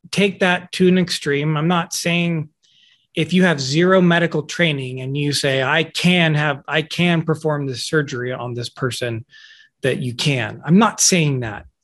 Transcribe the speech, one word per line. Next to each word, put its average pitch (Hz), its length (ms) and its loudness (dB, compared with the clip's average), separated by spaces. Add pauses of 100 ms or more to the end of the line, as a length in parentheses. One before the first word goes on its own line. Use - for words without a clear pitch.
(100)
take 196 300 0
that 180 320 -2
to 185 160 4
an 180 80 6
extreme. 151 600 -2
I'm 156 100 0
not 175 240 -2
saying 170 560 -2 (680)
if 160 200 -2
you 180 100 4
have 160 160 2
zero 170 400 4
medical 170 440 2
training 135 580 -4
and 135 140 -6
you 147 160 0
say, 135 300 0
"I 156 220 0
can 165 500 2
have, 147 320 -2
I 151 160 -2
can 170 400 0
perform 151 440 -2
this 123 180 -8
surgery 127 480 -2
on 123 220 -8
this 120 160 -8
person," 120 560 -6 (560)
that 131 160 0
you 120 160 -6
can. 120 500 -2
I'm 165 140 6
not 220 220 2
saying 147 400 2
that. 104 260 -8 (160)